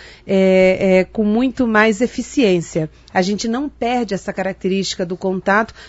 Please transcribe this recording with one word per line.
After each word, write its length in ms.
é, 720
é, 60
com 180
muito 420
mais 340
eficiência. 880
A 80
gente 260
não 200
perde 460
essa 180
característica 720
do 120
contato, 560